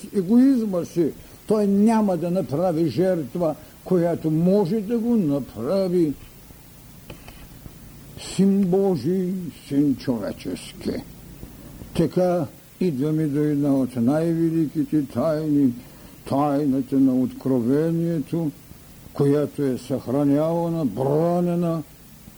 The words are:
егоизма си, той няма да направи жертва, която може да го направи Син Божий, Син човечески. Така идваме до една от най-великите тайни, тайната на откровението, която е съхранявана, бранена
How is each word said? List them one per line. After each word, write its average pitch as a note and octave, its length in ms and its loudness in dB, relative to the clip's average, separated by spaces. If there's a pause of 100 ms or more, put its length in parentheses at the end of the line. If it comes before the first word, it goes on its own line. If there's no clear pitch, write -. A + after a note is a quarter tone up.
(140)
егоизма G#3+ 680 2
си, D#3 280 -2 (340)
той G#3 200 2
няма G#3 500 4
да E3+ 140 -2
направи E3+ 580 0
жертва, D#3+ 680 0 (300)
която E3+ 460 0
може F3+ 500 2
да A3 180 -2
го A#3 180 0
направи D#3+ 960 0 (2250)
Син G3 260 4
Божий, F#3 720 0 (360)
Син C#3+ 280 2
човечески. - 960 -8 (1000)
Така F3+ 520 0 (340)
идваме D#3 460 0
до C#3+ 140 -2
една D3 340 2
от C3+ 220 -2
най-великите D#3 1120 0
тайни, D3 680 0 (560)
тайната C#3 720 0
на C3 140 6
откровението, D3 1400 0 (600)
която C#3+ 500 0
е B2+ 160 0
съхранявана, D3+ 1080 0
бранена E3 960 0 (560)